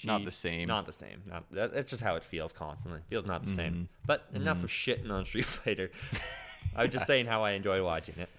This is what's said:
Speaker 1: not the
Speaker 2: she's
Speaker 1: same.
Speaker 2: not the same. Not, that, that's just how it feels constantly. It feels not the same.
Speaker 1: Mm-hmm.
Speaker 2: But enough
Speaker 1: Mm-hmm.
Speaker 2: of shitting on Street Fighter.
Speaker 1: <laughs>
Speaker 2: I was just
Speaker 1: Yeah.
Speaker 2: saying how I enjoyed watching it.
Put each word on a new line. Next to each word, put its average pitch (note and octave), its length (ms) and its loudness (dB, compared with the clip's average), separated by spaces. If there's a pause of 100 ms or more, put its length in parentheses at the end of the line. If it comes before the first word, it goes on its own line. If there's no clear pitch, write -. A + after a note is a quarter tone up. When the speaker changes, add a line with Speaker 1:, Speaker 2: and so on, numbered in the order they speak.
Speaker 1:
not G#2 200 2
the F2+ 60 -4
Speaker 2:
she's - 60 -4
Speaker 1:
same. E2+ 320 0
Speaker 2:
not G#2 160 0
the - 80 -10
same. G#1 340 -12
Not, F2 260 -10
that, G#2+ 200 0
that's C3+ 180 -2
just A#2+ 120 -4
how F#2 140 4
it E2 80 -4
feels D#2+ 280 -4
constantly. D#2+ 480 -6
It - 80 -14
feels G#2+ 180 -2
not F2 160 0
the G2 80 -2
same. E2+ 220 0
Speaker 1:
Mm-hmm. F2 100 0 (240)
Speaker 2:
But - 280 2
enough D#3 240 2
Speaker 1:
Mm-hmm. F3 80 0
Speaker 2:
of - 40 -6
shitting - 400 0
on F#2+ 140 0
Street B2 220 0
Fighter. - 440 0 (420)
Speaker 1:
<laughs> - 440 -6
Speaker 2:
I A#2 60 4
was A#2+ 100 6
just G#2+ 120 0
Speaker 1:
Yeah. - 20 2
Speaker 2:
saying B2+ 200 6
how A2 160 4
I G#2 100 4
enjoyed G2 300 4
watching E2 360 0
it. F2+ 100 -6 (100)